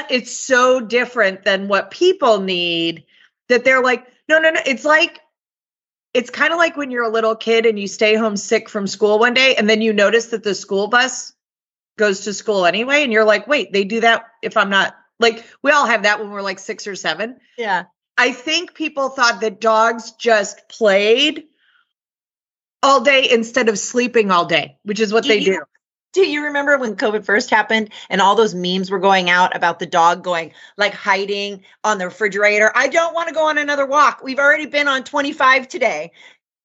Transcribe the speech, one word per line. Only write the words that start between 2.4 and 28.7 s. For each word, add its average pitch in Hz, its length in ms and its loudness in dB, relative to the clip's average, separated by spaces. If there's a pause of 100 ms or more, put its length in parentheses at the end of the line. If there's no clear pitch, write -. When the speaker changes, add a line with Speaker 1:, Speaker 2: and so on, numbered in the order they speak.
Speaker 1:
need 170 640 -4 (420)
that 240 160 0
they're 262 200 4
like, 247 220 -2 (220)
"No, 311 120 4
no, 320 100 2
no." 330 160 0
It's 262 200 -4
like, 311 340 2 (920)
it's 247 180 -2
kinda 311 260 -2
like 339 180 0
when 285 160 -8
you're 240 120 -4
a 226 60 -2
little 220 260 0
kid 226 320 0
and 208 120 0
you 202 80 -6
stay 214 280 0
home 220 200 -2
sick 220 320 -4
from 202 200 -6
school 208 320 0
one 240 160 2
day 262 200 4
and 214 140 0
then 220 120 4
you 220 120 0
notice 208 340 2
that 226 160 -8
the 196 120 -2
school 202 320 -4
bus 247 460 -2 (680)
goes 202 220 0
to 214 120 -8
school 202 320 -2
anyway. 247 380 2
And 240 100 -2
you're 214 120 4
like, 208 220 2
"Wait, 269 260 -2
they 202 100 0
do 226 180 -4
that 226 240 -4 (160)
if - 160 -4
I'm 196 140 0
not," 190 240 0 (240)
like, 226 240 0 (180)
we 269 100 0
all 285 140 4
have 220 180 0
that 208 160 0
when 208 120 -10
we're, 202 100 -10
like, 196 180 -6
six 202 280 -12
or 196 80 -10
seven. 185 440 -6 (180)
Speaker 2:
Yeah. 196 260 -4 (340)
Speaker 1:
I 247 140 2
think 320 420 -6
people 277 360 -6
thought 233 320 0
that 214 200 -4
dogs 226 520 0
just 214 560 -2
played 220 760 2 (1400)
all 277 180 6
day 269 280 4
instead 233 400 0
of 208 80 -2
sleeping 240 540 0
all 175 140 2
day, 156 380 -2
which 208 160 -6
is 214 140 0
what 220 100 2
Speaker 2:
Do 277 60 -4
Speaker 1:
they 214 100 4
Speaker 2:
you 190 140 0
Speaker 1:
do. 165 80 -4 (520)
Speaker 2:
do 370 140 4
you 294 180 -4
remember 285 320 0
when 233 180 -4
covid 214 300 -2
first 208 240 0
happened 220 420 0 (180)
and 185 120 0
all 302 140 4
those 214 200 2
memes 180 340 -4